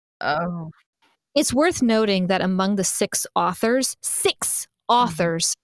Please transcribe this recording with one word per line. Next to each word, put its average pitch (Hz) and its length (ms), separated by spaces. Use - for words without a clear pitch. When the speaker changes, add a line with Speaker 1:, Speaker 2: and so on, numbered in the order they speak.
Speaker 1:
oh. 165 500
Speaker 2:
It's 285 200
worth 320 260
noting 220 460
that 180 160
among 190 340
the 190 80
six - 500
authors, 226 680
six - 640
Speaker 1:
Mm-hmm. 240 140
Speaker 2:
authors 165 600